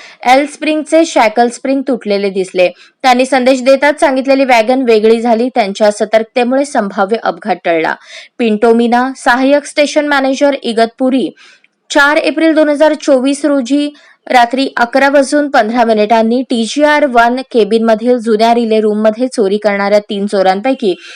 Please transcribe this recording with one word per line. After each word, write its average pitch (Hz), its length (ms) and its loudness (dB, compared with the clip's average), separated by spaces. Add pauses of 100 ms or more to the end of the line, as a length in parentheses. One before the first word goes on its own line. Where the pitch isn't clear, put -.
(320)
एल 277 140 4
स्प्रिंगचे 311 600 -2
शॅकल 240 420 0
स्प्रिंग 269 400 -4
तुटलेले 202 420 -2
दिसले. 180 380 -2 (340)
त्यांनी 254 240 2
संदेश 254 360 0
देताच 277 380 2
सांगितलेली 269 440 0
वॅगन 247 380 0
वेगळी 226 380 2
झाली. 233 280 0
त्यांच्या 208 420 -2
सतर्कतेमुळे 233 720 -2
संभाव्य 208 580 -4
अपघात 180 420 -4
टळला. 160 300 -2 (440)
पिंटो 226 360 0
मीना, 240 420 0
सहाय्यक 269 480 0
स्टेशन 294 440 -2
मॅनेजर, 269 540 0
इगतपुरी, 233 640 -2 (640)
चार 294 260 2
एप्रिल 320 380 0
दोन 302 140 2
हजार 302 260 2
चोवीस 277 500 0
रोजी 285 440 -2 (420)
रात्री 254 360 2 (100)
अकरा 269 320 0
वाजून 285 420 0
पंधरा 233 340 0
मिनिटांनी 226 560 0 (100)
टीजीआर 294 560 0
वन 240 300 2 (140)
केबिनमधील 226 680 0
जुन्या 226 360 0
रिले 220 260 0
रूममध्ये 214 480 0
चोरी 208 280 -2
करणाऱ्या 202 420 0
तीन 208 280 -6
चोरांपैकी 202 680 0 (220)